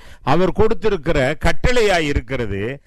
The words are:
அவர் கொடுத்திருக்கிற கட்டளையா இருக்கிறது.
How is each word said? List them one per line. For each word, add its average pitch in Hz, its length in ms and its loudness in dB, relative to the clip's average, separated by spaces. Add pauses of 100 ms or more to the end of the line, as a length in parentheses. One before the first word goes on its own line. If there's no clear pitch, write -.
(220)
அவர் 170 300 2
கொடுத்திருக்கிற 165 920 0
கட்டளையா 190 540 2
இருக்கிறது. 127 880 -4